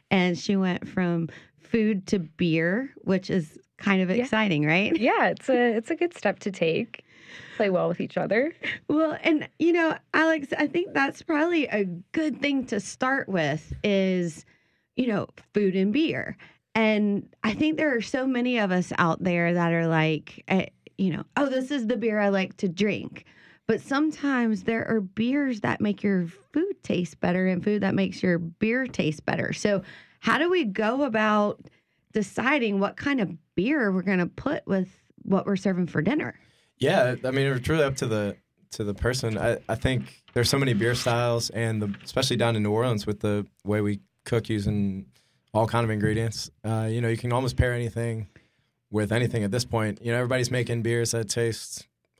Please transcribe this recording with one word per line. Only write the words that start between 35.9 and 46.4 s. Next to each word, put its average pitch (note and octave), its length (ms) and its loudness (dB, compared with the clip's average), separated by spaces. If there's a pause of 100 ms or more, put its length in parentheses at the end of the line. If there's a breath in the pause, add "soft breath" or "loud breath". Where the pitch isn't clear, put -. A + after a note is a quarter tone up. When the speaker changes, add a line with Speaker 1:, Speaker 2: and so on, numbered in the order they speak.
Speaker 1:
dinner? B3 360 -2 (380 soft breath)
Speaker 3:
Yeah, C3 380 4 (100)
I B2+ 60 -2
mean, C3+ 160 2
it's B2+ 240 0
really D#3 140 4
up C3+ 120 0
to C3 100 -2
the, G#2 300 0 (360)
to A2 120 -6
the G2+ 80 -2
person. A#2 460 -2
I, A2 280 0
I A#2 100 -2
think - 460 -4 (120)
there's A#2+ 160 2
so C#3 80 2
many C3+ 160 2
beer A2+ 200 2
styles, A#2+ 540 0
and A2+ 320 -2
the, G#2 140 -4 (100)
especially C3 320 0
down A#2 180 2
in G#2+ 80 0
New G#2 100 0
Orleans A2 340 0
with G#2 140 -4
the G#2 260 0 (180)
way G#2 160 0
we G#2 200 -2 (260)
cook A2+ 240 0
using G2+ 560 -2 (480)
all A2 120 4
kind A#2 180 2
of A2 60 0
ingredients, G#2+ 600 -2 (140)